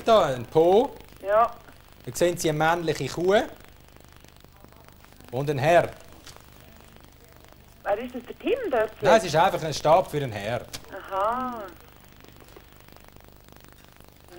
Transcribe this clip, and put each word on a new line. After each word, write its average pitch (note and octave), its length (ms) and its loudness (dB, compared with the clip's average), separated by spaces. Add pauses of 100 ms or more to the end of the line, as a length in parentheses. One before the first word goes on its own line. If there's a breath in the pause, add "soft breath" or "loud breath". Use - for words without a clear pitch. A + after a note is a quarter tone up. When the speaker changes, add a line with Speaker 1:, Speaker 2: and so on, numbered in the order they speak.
Speaker 1:
da A3 220 6
einen B2 180 -4
Po. F#3 480 4 (320)
Speaker 2:
Ja. G#3+ 260 2 (540)
Speaker 1:
Da B2+ 100 -12
sehen F3 220 0
Sie E3+ 120 -2
eine D3+ 100 -2
männliche D#3+ 480 0
Kuh. F#3+ 340 0 (1900)
Und C#3 180 -4
einen D3 80 -4
Herr. D#3 320 4 (1900)
Speaker 2:
Wer G3+ 140 -2
ist B3 160 -12
das, B3 120 -12
der - 120 -18
Tim A4 220 -4 (100)
dort? A3 220 -2 (100)
Speaker 1:
Nein, G#3 160 6
es G#3+ 60 -2
ist D#3+ 120 -4
einfach F3 280 2
ein D#3 100 -4
Stab E3+ 380 2
für D3+ 60 -6
einen C3+ 140 -4
Herr. G#2 300 -6 (480)
Speaker 2:
Aha. A3+ 540 -4 (2750)